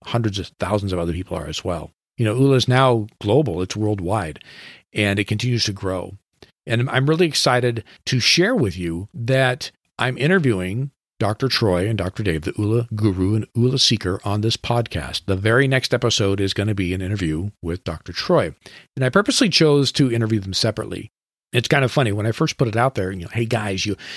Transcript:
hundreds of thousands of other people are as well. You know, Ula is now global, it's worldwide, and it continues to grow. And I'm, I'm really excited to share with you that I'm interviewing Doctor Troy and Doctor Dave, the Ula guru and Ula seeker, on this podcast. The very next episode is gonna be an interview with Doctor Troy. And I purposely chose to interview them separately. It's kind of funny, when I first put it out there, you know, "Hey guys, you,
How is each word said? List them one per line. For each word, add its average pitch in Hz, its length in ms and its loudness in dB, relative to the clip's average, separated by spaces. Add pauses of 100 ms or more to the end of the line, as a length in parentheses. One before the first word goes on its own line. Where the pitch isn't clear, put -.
hundreds 110 340 -2
of - 200 -10
thousands 98 340 -2
of 90 60 -2
other 85 120 -2
people 85 240 -6
are 78 120 -8
as 80 160 -8
well. 82 280 -6 (260)
You 117 80 0
know, 107 100 0
Ula 135 200 4
is 123 120 4
now 127 400 2 (120)
global, 104 420 4
it's 92 140 -4
worldwide, 101 680 -2 (500)
and 101 260 0
it 101 80 0
continues 117 380 -2
to 104 80 -4
grow. 95 440 -6 (480)
And 117 160 0
I'm, 131 80 -2
I'm 131 160 0
really 160 220 2
excited 123 560 0 (220)
to 127 160 0
share 190 340 4
with 101 220 2
you 85 360 -6
that 127 580 0 (280)
I'm 123 180 -2
interviewing 131 720 0 (280)
Doctor 107 300 0
Troy 95 380 2
and 113 100 0
Doctor 95 260 -4
Dave, 80 200 0
the - 140 -6
Ula 113 380 0
guru 101 400 2
and 107 100 -2 (100)
Ula 127 220 2
seeker, 101 460 0
on 104 160 -2
this 113 160 0
podcast. - 720 -4
The 95 100 0
very 117 320 2
next 131 260 0
episode 107 460 2
is 98 140 0
gonna 104 200 0
be 92 200 -2
an 92 80 -4
interview 95 500 -2 (100)
with 85 220 -6
Doctor 87 300 -10
Troy. 117 420 0 (400)
And 131 80 -2
I 131 60 2
purposely 214 400 2
chose 143 440 4
to 135 180 2
interview 113 280 0
them 95 140 -6
separately. 101 580 -4 (400)
It's 120 160 -2
kind 139 160 2
of 120 80 0
funny, 120 220 2
when 104 120 -2
I 113 60 2
first - 260 -2
put 123 120 0
it 104 80 -2
out 127 180 2
there, 92 160 -4
you 92 120 -8
know, 82 100 -12
"Hey 120 120 0
guys, 107 400 -2
you, 101 120 -4 (200)